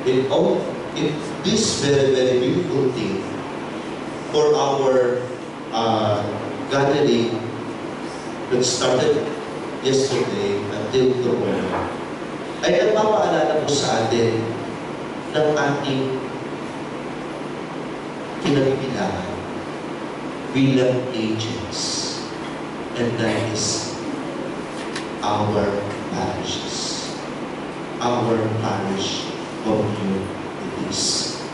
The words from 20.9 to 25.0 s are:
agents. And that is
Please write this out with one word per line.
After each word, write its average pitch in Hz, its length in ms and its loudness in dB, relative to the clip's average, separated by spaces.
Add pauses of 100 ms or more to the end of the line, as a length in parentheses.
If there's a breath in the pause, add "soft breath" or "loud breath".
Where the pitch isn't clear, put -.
agents. - 1040 -2 (720)
And 233 140 0 (100)
that 107 220 2 (100)
is - 460 -2 (1300)